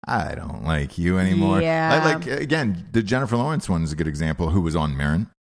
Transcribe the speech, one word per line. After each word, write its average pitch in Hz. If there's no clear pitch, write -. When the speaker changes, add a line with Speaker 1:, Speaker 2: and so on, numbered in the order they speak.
Speaker 1:
I 85
don't -
like 73
you 90
anymore." 95
Speaker 2:
Yeah. 160
Speaker 1:
Like, 156
like, 127
again, 127
the 113
Jennifer 117
Lawrence 147
one 85
is 78
a 78
good 78
example, 78
who 95
was 82
on 76
Marin 76